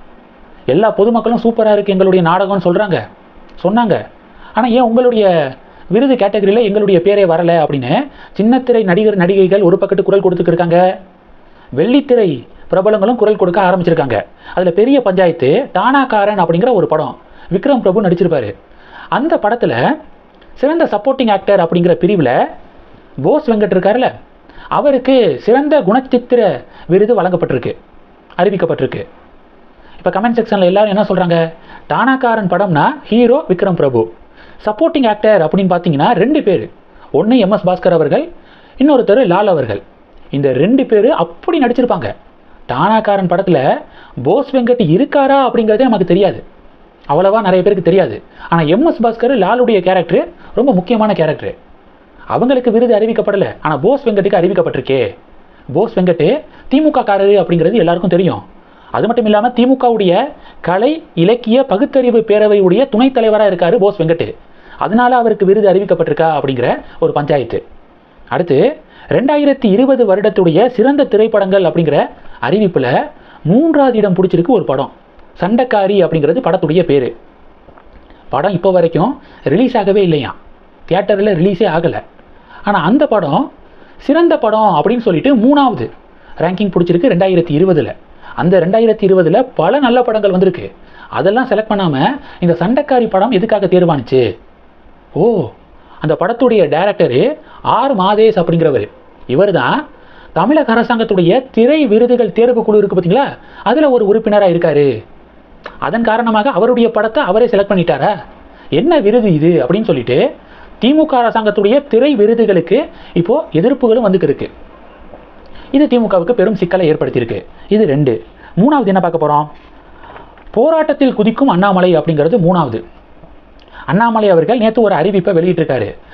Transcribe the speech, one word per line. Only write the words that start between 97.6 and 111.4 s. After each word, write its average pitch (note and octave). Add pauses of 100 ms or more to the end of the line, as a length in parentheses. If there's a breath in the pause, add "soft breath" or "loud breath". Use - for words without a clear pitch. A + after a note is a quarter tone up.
ஆர் A#3
மாதேஷ் G#3
அப்படிங்கிறவர், E3 (360)
இவர் F#3
தான் E3 (460 loud breath)
தமிழக A#3
அரசாங்கத்துடைய A3+
திரை C#4
விருதுகள் A#3
தேர்வு A#3
குழு G#3+
இருக்கு F#3+
பாத்தீங்களா, G3 (240 loud breath)
அதுல C#4+
ஒரு A#3+
உறுப்பினரா G#3
இருக்காரு. D3 (720 loud breath)
அதன் F3+
காரணமாக A3
அவருடைய A#3
படத்தை A3
அவரே G#3+
செலக்ட் G3+
பண்ணிட்டாரா? E3+ (540 loud breath)
என்ன C#4+
விருது G#3+
இது D#3
அப்படின்னு G#3
சொல்லிட்டு D#3 (460 loud breath)
திமுக D4+
அரசாங்கத்துடைய A3